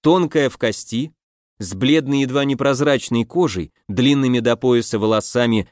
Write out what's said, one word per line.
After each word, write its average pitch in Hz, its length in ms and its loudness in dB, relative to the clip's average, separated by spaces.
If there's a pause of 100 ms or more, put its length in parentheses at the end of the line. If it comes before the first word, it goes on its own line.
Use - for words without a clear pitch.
Тонкая 156 480 2
в - 80 -12
кости, 143 560 -4 (460)
с 92 140 -8
бледной, 139 480 0
едва 139 240 -2
непрозрачной 139 800 0
кожей, 101 480 -2 (160)
длинными 127 500 2
до 117 160 0
пояса 120 440 0
волосами 110 720 0